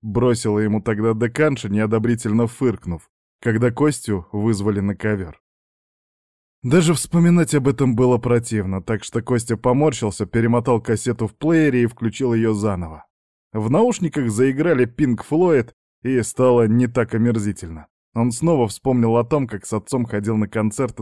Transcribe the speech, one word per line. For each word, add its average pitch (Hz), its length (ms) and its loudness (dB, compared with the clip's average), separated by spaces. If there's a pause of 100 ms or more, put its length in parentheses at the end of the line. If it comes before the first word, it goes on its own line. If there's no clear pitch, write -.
бросила 110 600 0
ему 107 200 0
тогда 110 320 -2
деканша, 120 560 -2
неодобрительно 113 800 0
фыркнув, 110 640 -4 (300)
когда 120 320 0
Костю 123 580 -2
вызвали 104 480 -2
на 101 160 -2
ковер. 101 480 -6 (1200)
Даже 160 320 2
вспоминать 170 640 2
об 131 100 0
этом 131 300 0
было 123 220 4
противно, 113 640 -2
так 110 220 -4
что - 200 -6
Костя 120 340 -2
поморщился, 123 680 0
перемотал 117 560 0
кассету 113 460 -2
в - 80 -10
плеере 151 480 2
и 120 40 4
включил 117 460 -2
ее 113 200 2
заново. 90 520 -4 (480)
В 110 160 -4
наушниках 156 640 0
заиграли 131 560 2
Pink 123 420 0
Floyd, 156 440 2 (300)
и 127 200 0
стало 123 440 4
не 120 200 4
так 120 280 -2
омерзительно. 104 720 -2 (280)
Он 117 180 0
снова 151 340 2
вспомнил 117 500 0
о 120 80 2
том, 135 220 0
как 104 200 -10
с - 80 -14
отцом 117 320 -4
ходил 107 320 -2
на 104 100 0
концерт 113 540 -2